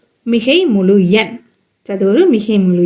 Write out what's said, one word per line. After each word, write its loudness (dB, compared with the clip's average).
மிகை 0
முழு 2
எண். -6
So, -16
அது -4
ஒரு 2
மிகை -2
முழு 0